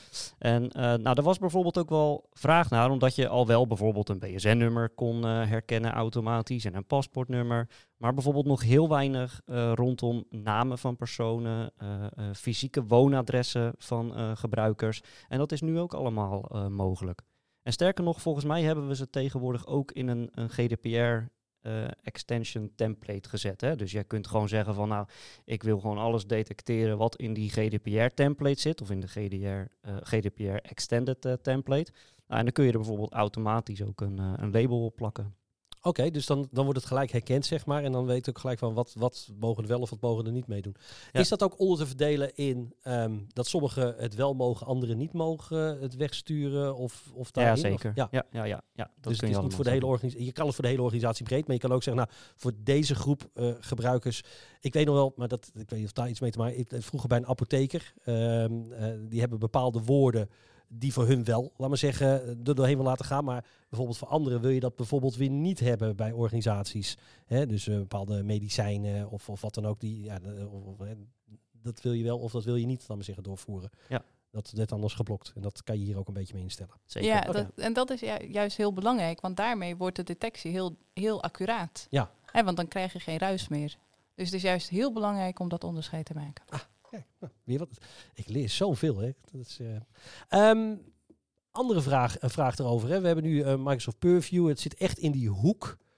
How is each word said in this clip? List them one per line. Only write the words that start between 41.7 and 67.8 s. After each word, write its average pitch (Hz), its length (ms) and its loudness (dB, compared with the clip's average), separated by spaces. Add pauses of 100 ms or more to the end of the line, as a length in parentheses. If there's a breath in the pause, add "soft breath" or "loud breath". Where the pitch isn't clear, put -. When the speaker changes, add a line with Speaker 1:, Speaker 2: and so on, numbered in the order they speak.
Speaker 2:
te 151 80 0
verdelen 139 500 0
in, 123 460 -2
ehm, 113 360 -2 (100)
dat 123 200 -4
sommigen 131 500 0
het 113 180 -6
wel 139 180 2
mogen, 123 340 0
anderen 123 300 0
niet 151 160 -4
mogen, 160 640 -2
eh, 135 60 -8
het 127 140 -8
wegsturen 143 800 -2
of, - 380 -8
of 127 180 -10
daarin? 117 240 6
Speaker 1:
Ja, 123 40 2
zeker. 101 300 0
Speaker 2:
Of, 107 60 -4
ja. 123 160 0
Speaker 1:
Ja, 131 200 -2
ja, 113 120 -6
ja, 104 180 -4 (120)
ja. 104 100 -8
Dat - 280 -8
Speaker 2:
Dus 113 60 0
Speaker 1:
kun 110 100 -2
Speaker 2:
het 101 80 2
Speaker 1:
je 98 60 0
Speaker 2:
is - 60 0
niet - 80 -2
voor 143 80 0
de 120 60 2
Speaker 1:
allemaal - 20 4
Speaker 2:
hele - 20 4
Speaker 1:
zo 135 60 4
doen. 131 100 0
Speaker 2:
organisatie. 123 360 0
Je 127 60 -4
kan 151 140 -2
het 143 100 0
voor 139 80 -4
de 123 60 2
hele 131 120 2
organisatie 117 440 0
breed, 135 200 0
maar 131 100 0
je 117 60 -2
kan 127 100 2
ook 127 120 2
zeggen, 123 240 2
"Nou, - 100 -12 (180 loud breath)
voor 123 160 -4 (120)
deze 139 320 2
groep, 139 380 -2
eh, 120 260 -2
gebruikers." 120 640 -2 (360 loud breath)
Ik 135 140 -4
weet 151 120 6
nog 143 100 4
wel, 135 200 4
maar 120 120 -4
dat, 120 260 -6
ik 110 160 -14
weet 110 100 -6
niet 107 80 -2
of 101 60 -10
daar 123 160 -4
iets 117 100 -6
mee 120 120 0
te 107 60 -6
maken 117 180 0
heeft. 123 300 -6
Vroeger 127 240 -4
bij 120 80 6
een 120 100 0
apotheker, 135 640 0 (100)
ehm, 117 680 0
eh, 110 160 -4 (220)
die 113 100 -2
hebben 117 200 0
bepaalde 117 440 2
woorden 120 460 4 (380 soft breath)
die 117 260 -4
voor 120 140 2
hun 123 160 6
wel, 117 340 0
laat 131 120 -2
maar 139 80 0
zeggen, 139 300 2 (380)
er 143 100 2
doorheen 135 200 4
wil 131 100 2
laten 131 200 0
gaan. 143 180 0
Maar 123 220 -4 (240 soft breath)
bijvoorbeeld 117 280 -4
voor - 100 -12
anderen 131 340 2
wil 127 80 2
je 131 100 4
dat 123 160 -4
bijvoorbeeld 127 400 0
weer 135 140 2
niet 160 300 0
hebben 113 360 2
bij 110 160 -2
organisaties. 110 840 -2 (280 soft breath)
Hè? 135 200 2
Dus, 107 220 -2
eh, 104 100 0
bepaalde 98 460 -4